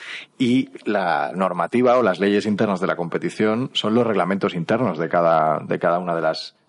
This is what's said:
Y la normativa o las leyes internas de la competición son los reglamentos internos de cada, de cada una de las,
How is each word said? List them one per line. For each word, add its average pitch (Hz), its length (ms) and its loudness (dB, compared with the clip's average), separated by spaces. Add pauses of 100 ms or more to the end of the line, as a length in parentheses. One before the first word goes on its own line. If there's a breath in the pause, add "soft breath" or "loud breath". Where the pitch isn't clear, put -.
(380 loud breath)
Y 131 320 2 (140)
la 87 500 -2
normativa 95 640 2
o 127 60 4
las 90 160 2
leyes 101 260 2
internas 104 360 0
de 95 60 0
la 80 100 -2
competición 98 760 -2
son 110 200 -2
los 117 120 4
reglamentos 98 480 0
internos 95 440 -2
de 82 100 -2
cada, 80 520 2
de 92 200 -4
cada 87 200 0
una 87 140 -4
de 82 80 -2
las, 80 340 -4 (140)